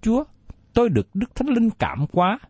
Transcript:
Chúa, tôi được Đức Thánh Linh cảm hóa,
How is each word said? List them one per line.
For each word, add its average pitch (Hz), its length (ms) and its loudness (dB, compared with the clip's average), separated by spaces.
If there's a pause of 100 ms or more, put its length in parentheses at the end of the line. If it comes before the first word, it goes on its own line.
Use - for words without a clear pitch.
Chúa, 240 220 0 (480)
tôi 240 160 4
được 190 260 0
Đức 202 200 -4
Thánh 262 140 -2
Linh 233 220 2
cảm - 420 -4
hóa, 185 260 0 (120)